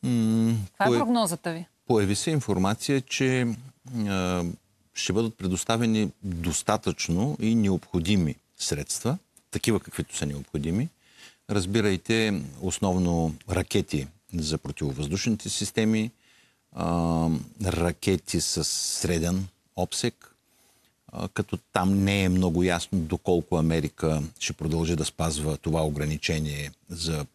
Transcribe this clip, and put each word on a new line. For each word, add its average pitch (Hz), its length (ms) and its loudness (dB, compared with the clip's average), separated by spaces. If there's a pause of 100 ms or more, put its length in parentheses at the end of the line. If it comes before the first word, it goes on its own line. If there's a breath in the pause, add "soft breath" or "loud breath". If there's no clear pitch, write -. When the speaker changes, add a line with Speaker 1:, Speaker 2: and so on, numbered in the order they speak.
Speaker 1:
М, 113 520 4 (120)
Speaker 2:
Каква - 180 -2
е - 40 6
Speaker 1:
пое-, 120 100 4
Speaker 2:
прогнозата 214 520 0
ви? 165 140 -8 (220)
Speaker 1:
появи 104 280 4
се - 160 -2
информация, 107 720 0
че, 127 460 0 (600)
а, 90 360 0 (500)
ще - 200 -4
бъдат 110 240 0
предоставени 107 760 2 (120)
достатъчно 87 1160 0
и 113 160 2
необходими 92 800 2 (220)
средства, - 600 -4 (340)
такива 107 280 0
каквито - 360 -8
са - 100 -4
необходими. 76 640 -2 (600 loud breath)
Разбирайте, 101 920 0 (200)
основно 87 760 2 (160)
ракети 85 560 0 (260)
за 78 240 -2
противовъздушните 76 920 -4
системи, 110 640 0 (640 soft breath)
а, 82 520 0 (380)
ракети 85 760 0
с - 220 -4
среден 87 840 -2 (280)
обсек, - 600 -6 (760 soft breath)
а, 85 160 -8
като - 300 -4 (160)
там 98 300 2
не 98 200 4
е 92 60 4
много 90 340 2
ясно 90 360 0
доколко 85 580 0
Америка 78 640 0 (180)
ще - 140 -6
продължи 80 420 -2
да 76 100 -2
спазва 76 520 -4
това 80 280 0
ограничение 73 840 -4 (180)
за 82 460 -4